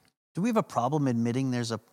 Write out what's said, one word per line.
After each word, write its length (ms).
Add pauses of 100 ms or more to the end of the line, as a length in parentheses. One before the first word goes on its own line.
(340)
Do 60
we 80
have 80
a 60
problem 440
admitting 440
there's 200
a, 80 (140)